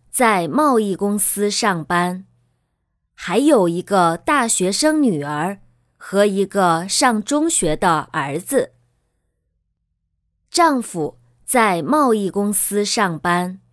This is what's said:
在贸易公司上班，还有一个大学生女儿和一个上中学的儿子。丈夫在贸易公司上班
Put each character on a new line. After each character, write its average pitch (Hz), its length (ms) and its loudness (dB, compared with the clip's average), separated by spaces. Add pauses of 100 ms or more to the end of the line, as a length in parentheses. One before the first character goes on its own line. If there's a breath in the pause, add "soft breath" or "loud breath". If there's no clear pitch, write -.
(120)
在 202 380 2
贸 262 320 2
易 196 160 -2
公 202 200 -2
司 202 320 -2
上 190 360 -2
班， 180 400 -2 (880)
还 185 220 -2
有 254 320 4
一 175 120 -4
个 170 360 2
大 269 320 0
学 185 200 0
生 302 320 0
女 175 220 0
儿 151 380 -6 (340)
和 202 300 0
一 196 200 0
个 180 440 0
上 220 340 2
中 302 260 0
学 165 240 -2
的 156 380 0
儿 143 260 -6
子。 190 360 -2 (1800)
丈 311 300 2
夫 - 360 -6 (280)
在 202 360 2
贸 262 320 2
易 202 160 -2
公 202 220 -2
司 202 320 -2
上 196 340 -2
班 180 440 -2 (120)